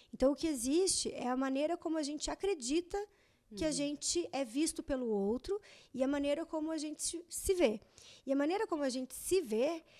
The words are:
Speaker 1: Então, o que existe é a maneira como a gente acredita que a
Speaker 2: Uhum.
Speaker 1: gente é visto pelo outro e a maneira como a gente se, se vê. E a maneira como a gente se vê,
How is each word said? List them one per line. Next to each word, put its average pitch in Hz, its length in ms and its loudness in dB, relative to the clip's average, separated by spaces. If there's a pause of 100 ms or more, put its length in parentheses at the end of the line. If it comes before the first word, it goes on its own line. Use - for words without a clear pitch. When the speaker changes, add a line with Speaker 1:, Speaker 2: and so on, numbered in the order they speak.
(120)
Speaker 1:
Então, 262 200 4
o 285 40 2
que 330 120 -2
existe 294 680 2
é - 140 -4
a 254 100 0
maneira 269 400 0
como 330 220 -2
a - 20 0
gente 294 300 -4
acredita 339 680 -2 (580)
que 208 80 -4
a 320 40 2
Speaker 2:
Uhum. 302 60 0
Speaker 1:
gente 294 580 -2
é 269 120 0
visto 269 380 -2
pelo 262 260 -2
outro 220 540 0 (320)
e 247 100 0
a 262 40 2
maneira 285 360 0
como 320 280 -4
a 320 80 -2
gente 302 240 -8
se, 339 260 -6
se - 240 -2
vê. 262 260 4 (460)
E 269 80 0
a - 20 4
maneira 330 300 2
como 320 160 -2
a 277 80 2
gente 254 240 -6
se - 280 0
vê, 277 420 0 (160)